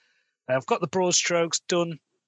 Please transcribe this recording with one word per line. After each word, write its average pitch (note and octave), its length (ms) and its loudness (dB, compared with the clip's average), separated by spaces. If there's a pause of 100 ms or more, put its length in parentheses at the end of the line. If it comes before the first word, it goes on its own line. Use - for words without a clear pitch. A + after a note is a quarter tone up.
(480)
Uh, C3 60 2
I've C3 100 -2
got - 160 0
the E3+ 60 -4
broad F3+ 260 0
strokes E3+ 540 0
done E3+ 320 0 (280)